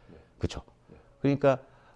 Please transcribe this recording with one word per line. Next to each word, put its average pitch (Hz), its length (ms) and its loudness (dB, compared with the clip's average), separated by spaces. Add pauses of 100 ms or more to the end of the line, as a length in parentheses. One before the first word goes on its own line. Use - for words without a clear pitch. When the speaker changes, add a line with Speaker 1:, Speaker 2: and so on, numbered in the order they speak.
Speaker 1:
네. - 80 -20 (220)
Speaker 2:
그쵸? - 240 -6 (260)
Speaker 1:
네. - 80 -20 (240)
Speaker 2:
그러니까 135 380 2 (380)